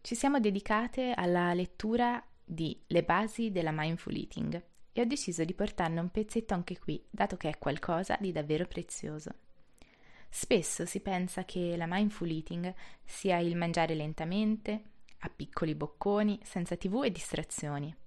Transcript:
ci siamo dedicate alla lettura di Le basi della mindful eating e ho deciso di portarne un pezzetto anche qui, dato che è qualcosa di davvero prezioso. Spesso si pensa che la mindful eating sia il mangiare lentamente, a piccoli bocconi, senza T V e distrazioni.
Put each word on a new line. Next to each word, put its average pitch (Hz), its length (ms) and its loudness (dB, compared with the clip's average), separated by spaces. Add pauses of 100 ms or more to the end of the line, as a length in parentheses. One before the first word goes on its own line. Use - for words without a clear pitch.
ci - 140 -4
siamo 277 240 4
dedicate 220 720 2
alla 175 420 4
lettura 233 640 2 (240)
di 160 320 -2 (120)
Le 170 160 4
basi 214 480 2
della 170 200 2
mindful 156 440 -2
eating - 480 -4 (300)
e 233 80 2
ho 247 40 4
deciso 185 380 -2
di 175 100 0
portarne 165 460 0
un 175 100 0
pezzetto 214 460 0
anche 175 240 -4
qui, - 280 -4
dato 202 300 0
che 156 120 -2
è - 100 -4
qualcosa 165 600 0
di 190 120 0
davvero 156 340 0
prezioso. - 640 -8 (1000)
Spesso - 600 2
si - 140 -4
pensa 185 440 -2
che 175 320 -2
la 170 100 0
mindful 185 440 2
eating 170 420 -4 (300)
sia 180 340 2
il 170 180 2
mangiare 170 380 2
lentamente, 202 880 0 (380)
a - 100 -6
piccoli 151 460 -2
bocconi, 202 680 0
senza 175 340 -4
T 185 140 -4
V 247 140 0
e 240 80 2
distrazioni. 151 840 -4 (120)